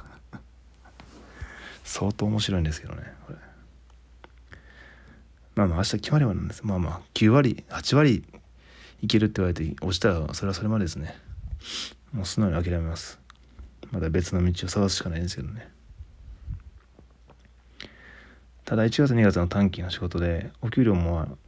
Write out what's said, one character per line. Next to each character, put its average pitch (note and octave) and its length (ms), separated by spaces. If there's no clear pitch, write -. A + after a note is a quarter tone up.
<laughs> - 1000
相 - 260
当 G#2 140
面 G#2+ 160
白 G2 160
い F2 40
ん - 40
で D#2 80
す - 80
け - 60
ど - 80
ね、 - 200
こ - 60
れ。 - 220
ま G#2 100
あ - 20
ま E2 80
あ、 - 20
明 F#2+ 60
日 - 80
決 - 200
ま D3+ 80
れ C#3+ 60
ば G#2 80
な F2 80
ん E2+ 60
で D#2+ 60
す。 - 120
ま G2+ 100
あ F2+ 40
ま E2+ 120
あ、 F2 100
九 A2 160
割、 A#2 400
八 - 260
割 C3+ 300
い - 60
け A2+ 120
る A2 60
っ G#2+ 40
て G#2 120
言 - 20
わ F#2 60
れ F2 40
て、 D#2+ 220
落 F2+ 100
ち - 40
た A2+ 100
ら D#2 240
そ - 100
れ G2 40
は F#2+ 60
そ - 100
れ G#2+ 40
ま A2 120
で G2+ 60
で E2 40
す - 60
ね。 D#2 200
も G#2+ 120
う - 20
素 - 160
直 G#2 80
に E2 140
諦 F2 80
め E2+ 80
ま E2 160
す。 - 240
ま G2 80
た E2 100
別 E2+ 240
の F2+ 100
道 F2+ 220
を F2+ 40
探 G2+ 200
す F2+ 80
し - 60
か F#2+ 60
な E2 80
い - 20
ん F2 40
で F2 60
す - 60
け - 80
ど - 60
ね。 A2 200
た - 100
だ、 A2 100
一 A#2 160
月、 C#3 120
二 A#2 80
月 G2 160
の F2 100
短 G2+ 220
期 F2 140
の F2 80
仕 - 80
事 E2+ 200
で、 E2+ 320
お A#2 80
給 B2+ 160
料 G#2 100
も E2 420